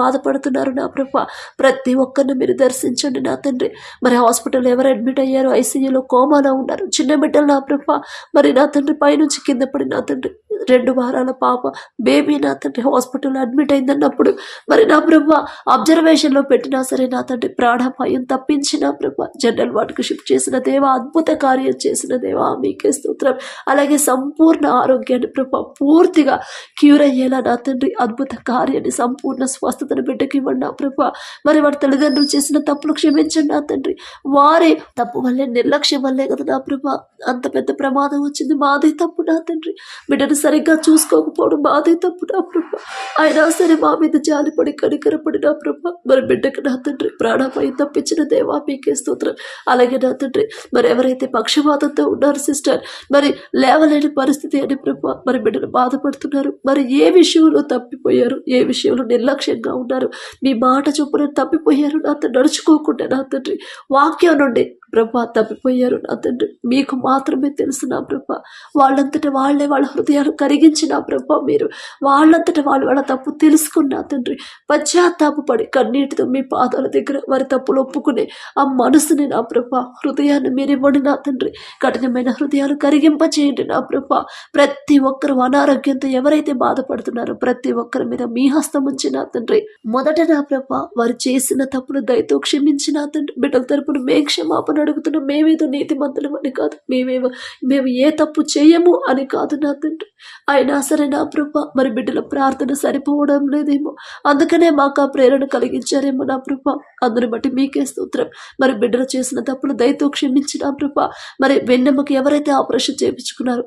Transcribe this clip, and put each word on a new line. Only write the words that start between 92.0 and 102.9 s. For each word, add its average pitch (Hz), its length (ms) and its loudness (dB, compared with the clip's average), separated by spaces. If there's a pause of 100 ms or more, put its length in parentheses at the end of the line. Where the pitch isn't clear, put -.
దయతో 247 280 2 (100)
క్షమించి 285 500 0
నా 294 160 -4
తండ్రి, 302 200 -6 (100)
బిడ్డల 262 280 0
తరపున 285 380 -2
మేము 294 220 2
క్షమాపణ 311 520 -2
అడుగుతున్నాం. 294 460 -2
మేమేదో 311 420 2
నీతిమంతులం 285 640 -4
అని 269 200 -4
కాదు, - 180 -4 (140)
మేమేమో, 254 380 -2 (420)
మేము 269 180 2 (160)
ఏ - 20 6 (140)
తప్పు 302 200 0 (120)
చేయము 339 400 6 (180)
అని 262 220 0
కాదు 294 220 -2 (100)
నా 285 80 0 (100)
తండ్రి. 320 240 -6 (460)
అయినా 277 240 2 (120)
సరే 302 160 2 (100)
నా 285 60 0 (120)
ప్రభా 294 300 -2 (160)
మరి 262 180 2
బిడ్డల 262 240 -4 (120)
ప్రార్థన 269 400 -2 (100)
సరిపోవడం 285 600 0 (120)